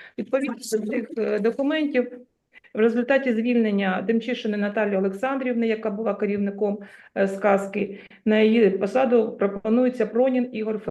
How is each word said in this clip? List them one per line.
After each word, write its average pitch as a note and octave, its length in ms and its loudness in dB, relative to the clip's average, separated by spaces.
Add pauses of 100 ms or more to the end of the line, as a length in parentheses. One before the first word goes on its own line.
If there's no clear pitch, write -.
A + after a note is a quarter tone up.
(180)
Відповідно B3+ 380 -2
до G#3+ 320 -4
цих, A3 300 -4
е, G#3 220 0
документів C4+ 680 0 (640)
в G#3+ 60 -6
результаті A#3+ 540 2
звільнення G#3+ 760 0
Демчишини A3+ 500 -2
Наталії G#3 400 0
Олександрівни, A#3 680 -2
яка A3 220 -2
була G#3 260 -4
керівником, G3+ 640 -2 (380)
е, G3 100 2
сказки, G3 720 -2 (260)
на G#3+ 140 4
її A3 300 6
посаду A3 720 2
пропонується A3+ 640 0
Пронін B3 480 0
Ігор G#3+ 380 -4